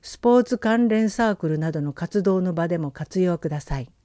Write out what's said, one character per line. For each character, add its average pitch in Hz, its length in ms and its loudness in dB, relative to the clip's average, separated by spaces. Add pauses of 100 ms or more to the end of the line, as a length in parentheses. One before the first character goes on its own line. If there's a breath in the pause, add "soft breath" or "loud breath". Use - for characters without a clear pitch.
ス - 160 -16
ポ 240 220 6
ー 240 40 4
ツ 240 140 -2
関 233 320 2
連 220 200 2
サ 226 220 0
ー 196 40 0
ク 165 120 -6
ル 156 100 0
な 160 140 -2
ど 156 100 -4
の 147 120 -4
活 180 300 -4
動 185 180 2
の 180 120 0
場 165 140 0
で 170 100 -2
も 151 140 -4
活 - 300 -4
用 175 160 2
く 165 100 -6
だ 147 140 -4
さ 139 180 -6
い。 123 100 -10 (140)